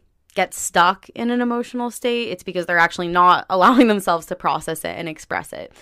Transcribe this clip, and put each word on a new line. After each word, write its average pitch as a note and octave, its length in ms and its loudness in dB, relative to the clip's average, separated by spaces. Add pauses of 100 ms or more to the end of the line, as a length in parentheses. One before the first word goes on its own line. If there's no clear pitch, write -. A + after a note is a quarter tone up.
(340)
get F#3 220 -2
stuck F3+ 540 0
in A#3 200 -6
an A#3+ 120 -2
emotional A#3+ 500 -6
state, A#3+ 380 -4
it's - 120 -10
because F3+ 240 -6
they're F3 140 0
actually E3+ 300 0
not F3+ 380 4
<laughs> - 40 -12
allowing A3+ 360 6
themselves G3 400 0
to F3+ 80 -8
process D#3+ 480 -6
it E3+ 140 -6
and E3 100 -8
express - 460 -10
it. - 180 -14 (100)